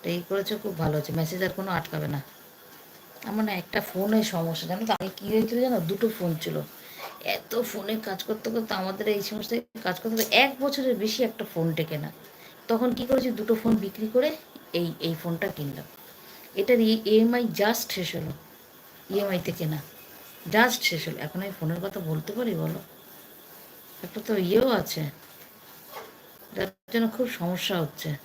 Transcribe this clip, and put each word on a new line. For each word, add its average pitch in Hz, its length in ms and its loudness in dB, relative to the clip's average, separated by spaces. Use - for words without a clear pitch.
তো 170 60 -2
এই 175 200 -2
করেছো, 202 340 0
খুব 185 140 -4
ভালো 147 160 2
হয়েছে। 151 200 -2
মেসেজ 165 300 0
আর 185 60 0
কোনো 190 220 -4
আটকাবে 156 360 -2
না। 143 140 -2
আমার 220 220 0
না 214 60 0
একটা 180 300 -2
ফোনে 214 420 2
সমস্যা, 165 440 -2
জানো 196 180 -2
তো? 220 80 2
আমি 190 240 -2
কি 202 120 -10
হয়েছিল 220 320 2
জানো? 247 180 4
দুটো 196 300 0
ফোন 175 260 -2
ছিল। 156 260 -4
এত - 380 -2
ফোনে 220 440 -4
কাজ 190 180 -4
করতে 220 260 -4
করতে 220 240 -2
আমাদের 190 340 -2
এই 208 140 2
সমস্ত 214 320 -4
কাজ 180 160 -2
করতে 226 180 -2
করতে 220 180 2
এক 269 240 6
বছরের 269 360 2
বেশি 220 280 0
একটা 220 300 -2
ফোন 165 200 2
টেকে 160 240 -2
না। 151 140 -6
তখন 240 260 2
কি 247 120 -4
করেছি? 254 260 4
দুটো 220 240 2
ফোন 220 200 4
বিক্রি 214 320 -2
করে 277 280 4
এই, 170 260 0
এই 165 240 0
ফোনটা 170 240 -2
কিনলাম। 143 380 -6
এটার 233 240 6
ই-, 220 260 6
ইএমআই 226 400 6
just 202 440 2
শেষ 175 260 -4
হলো। - 160 -4
ইএমআই 196 300 2
তে 170 120 -2
কেনা। 156 260 0
just 233 300 6
শেষ 160 260 0
হলো। 156 100 -6
এখন 160 240 -6
আমি 196 180 -6
ফোনের 165 240 0
কথা 196 160 -4
বলতে 160 340 -2
পারি 226 220 0
বলো? 160 240 -2
একটা 202 240 -10
তো 220 100 2
ইয়েও 208 320 4
আছে, 160 400 0
যার 190 120 -2
জন্য 226 140 4
খুব 247 120 2
সমস্যা 180 500 -2
হচ্ছে। 151 460 -4